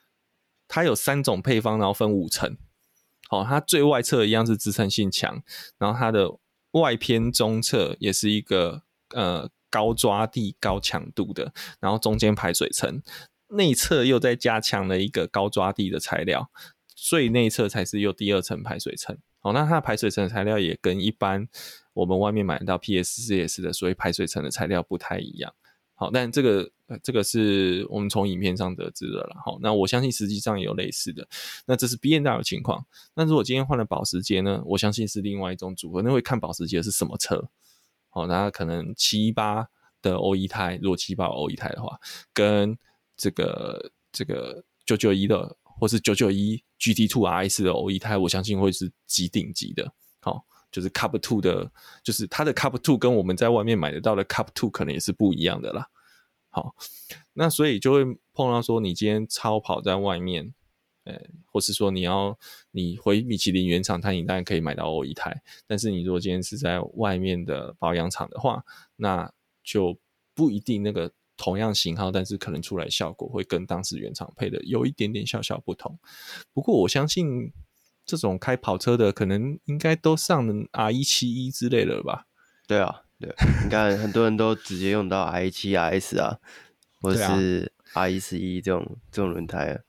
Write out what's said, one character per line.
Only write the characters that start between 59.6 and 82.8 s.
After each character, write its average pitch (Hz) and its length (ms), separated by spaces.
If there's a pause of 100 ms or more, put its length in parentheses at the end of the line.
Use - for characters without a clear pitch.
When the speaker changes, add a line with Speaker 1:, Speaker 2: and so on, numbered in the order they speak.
Speaker 1:
跑 - 200
在 92 160
外 98 220
面， 90 340 (520)
呃， - 160 (260)
或 104 140
是 104 120
说 98 180
你 92 100
要， 98 380 (340)
你 90 240
回 107 260
米 120 140
其 92 160
林 92 140
原 87 160
厂 90 180
胎， 101 140
你 87 100
当 95 120
然 90 60
可 90 120
以 80 60
买 78 140
到 80 160
O 78 140
E 71 100
胎， - 280 (240)
但 104 120
是 110 120
你 90 120
如 90 100
果 90 80
今 92 100
天 92 120
是 101 160
在 87 220 (140)
外 101 220
面 90 280
的 67 340
保 82 160
养 85 160
厂 - 200
的 - 100
话， 117 240 (320)
那 92 340 (320)
就 92 360 (360)
不 151 160
一 104 80
定 104 240
那 104 80
个 87 220 (240)
同 92 220
样 110 160
型 85 220
号， 95 140
但 92 160
是 101 100
可 - 140
能 80 100
出 90 180
来 80 100
效 - 240
果 - 160
会 95 160
跟 92 220
当 95 180
时 76 140
原 52 140
厂 - 220
配 - 160
的 - 140
有 123 200
一 131 60
点 107 220
点 107 120
小 117 160
小 - 200
不 87 140
同。 - 220 (580)
不 139 80
过 202 160
我 90 100
相 139 180
信 139 460 (540)
这 170 100
种 95 220
开 127 180
跑 95 220
车 120 180
的 107 160
可 104 140
能 113 400
应 147 100
该 160 200
都 160 200
上 113 560
R 110 180
一 131 140
七 123 260
一 127 200
之 123 180
类 113 160
的 - 120
了 - 60
吧？ - 240 (400)
Speaker 2:
对 104 120
啊， - 240 (160)